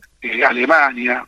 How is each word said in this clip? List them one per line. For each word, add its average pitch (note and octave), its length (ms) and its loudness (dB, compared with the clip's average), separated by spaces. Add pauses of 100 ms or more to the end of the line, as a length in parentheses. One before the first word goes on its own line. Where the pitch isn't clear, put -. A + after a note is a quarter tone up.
(220)
Eh, - 240 -2
Alemania, B2+ 840 0